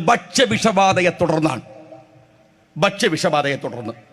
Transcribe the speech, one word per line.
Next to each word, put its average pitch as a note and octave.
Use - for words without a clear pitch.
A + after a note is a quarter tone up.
ഭക്ഷ്യവിഷബാധയെ G3
തുടർന്നാണ്, D#3
ഭക്ഷ്യവിഷബാധയെ D#3
തുടർന്ന്. A#2+